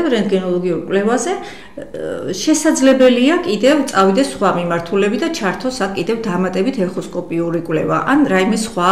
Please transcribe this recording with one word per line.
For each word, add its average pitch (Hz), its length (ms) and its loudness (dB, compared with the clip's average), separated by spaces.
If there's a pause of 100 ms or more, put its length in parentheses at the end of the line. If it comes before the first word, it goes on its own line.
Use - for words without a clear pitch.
რენტგენოლოგიურ 185 760 0
კვლევაზე, 233 520 0
აა, - 1000 -10
შესაძლებელია 262 1040 4
კიდევ 254 440 2
წავიდეს 196 480 2
სხვა 196 220 0
მიმართულები 175 680 0
და 330 100 -2
ჩართოს 247 480 -4
აქ 196 140 -2
კიდევ 196 260 -2
დამატებით 185 600 -2
ეხოსკოპიური 170 840 -4
კვლევა, 160 440 -2
ან 277 180 2
რაიმე 190 340 2
სხვა - 360 -2